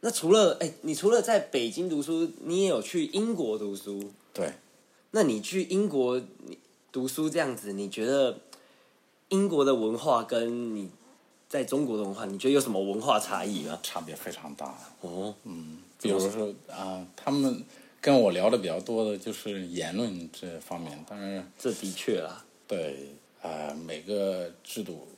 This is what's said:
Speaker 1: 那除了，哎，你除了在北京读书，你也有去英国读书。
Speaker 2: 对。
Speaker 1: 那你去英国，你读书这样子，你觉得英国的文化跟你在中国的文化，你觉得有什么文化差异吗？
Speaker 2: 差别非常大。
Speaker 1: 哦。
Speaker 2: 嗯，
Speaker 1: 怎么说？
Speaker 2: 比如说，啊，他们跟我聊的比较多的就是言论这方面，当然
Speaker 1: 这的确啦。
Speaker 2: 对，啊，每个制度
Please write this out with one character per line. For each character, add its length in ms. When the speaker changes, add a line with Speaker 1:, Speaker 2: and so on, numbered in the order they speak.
Speaker 1:
那 100
除 220
了， 280
哎， 100
你 120
除 160
了 120
在 160
北 320
京 180
读 140
书， 280
你 180
也 80
有 140
去 240
英 280
国 240
读 160
书。 380
Speaker 2:
对。 180
Speaker 1:
那 100
你 180
去 220
英 260
国， 300
你 400
读 160
书 220
这 80
样 180
子， 160
你 160
觉 160
得 340
英 180
国 160
的 100
文 220
化 260
跟 540
你 140
在 160
中 220
国 100
的 60
文 100
化， 140
你 120
觉 100
得 40
有 80
什 100
么 80
文 220
化 180
差 240
异 200
吗？ 200
Speaker 2:
差 200
别 120
非 160
常 240
大。 240
Speaker 1:
哦。 340
Speaker 2:
嗯， 340
Speaker 1:
怎 140
么 100
说？ 80
Speaker 2:
比 80
如 20
说， 160
啊， 380
他 140
们 340
跟 120
我 160
聊 200
的 80
比 80
较 120
多 320
的 60
就 160
是 360
言 280
论 320
这 220
方 180
面， 300
当 100
然 400
Speaker 1:
这 140
的 200
确 280
啦。 240
Speaker 2:
对， 400
啊， 340
每 160
个 500
制 200
度 360